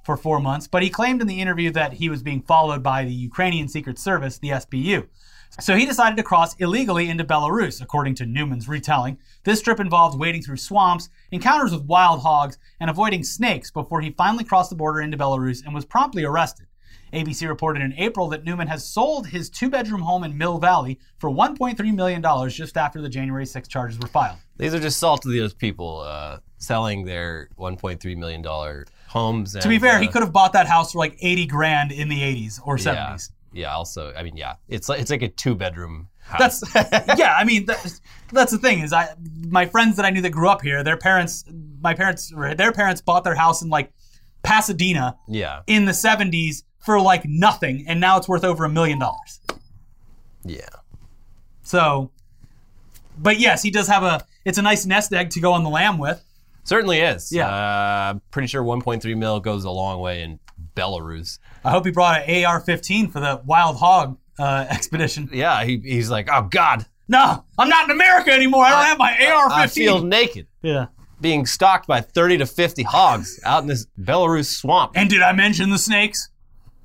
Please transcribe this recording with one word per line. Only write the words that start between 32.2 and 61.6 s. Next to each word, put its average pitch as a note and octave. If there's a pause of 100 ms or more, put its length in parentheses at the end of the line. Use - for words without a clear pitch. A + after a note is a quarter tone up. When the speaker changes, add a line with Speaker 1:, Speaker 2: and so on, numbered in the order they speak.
Speaker 1:
eighties A#2+
or C#3+
Speaker 2:
Yeah. -
Speaker 1:
seventies. D2+ (220)
Speaker 2:
Yeah, D#2
also, D#2+
I E2
mean, D#2+
yeah. C#2 (140)
It's G#2
like, C#3
it's -
like C3+
a G#2+
two-bedroom F2 (100)
house. - (120)
Speaker 1:
That's, A3
Speaker 2:
<laughs> -
Speaker 1:
yeah, D4+
I F3+
mean, G#3+
that's, G3+ (300)
that's B3+
the A3
thing A3
is, D3+
I, E3 (320)
my F3+
friends A3
that G3
I F#3+
knew F#3
that F3+
grew D#3+
up G3
here, C#3+
their D#3
parents, F3+ (380)
my E3
parents, F#3 (240)
their G3+
parents G3+
bought F3+
their F3
house E3
in, E3
like, D3+ (520)
Pasadena F3+ (100)
Speaker 2:
Yeah. E2
Speaker 1:
in G#3+
the F#3+
seventies F3 (140)
for, G#3
like, F#3
nothing, D3+
and E3
now F#3+
it's F#3
worth F3+
over E3
a D3+
million D#3
dollars. - (1040)
Speaker 2:
Yeah. E2 (1000)
Speaker 1:
So, D3 (1040)
but G#3
yes, A3
he G#3
does G3
have G3
a, E3 (200)
it's F#3
a G3+
nice G#3
nest G3+
egg F3
to F3+
go F3+
on E3+
the D#3
lam F3
with. D3+ (400)
Speaker 2:
Certainly F#3+
is. C#3
Speaker 1:
Yeah. E3
Speaker 2:
Uh, G2+ (120)
pretty C3+
sure C3
one A#2+
point A#2
three A2+
mil A2
goes G2+
a F#2
long F#2+
way F2+
in E2 (360)
Belarus. E2+ (240)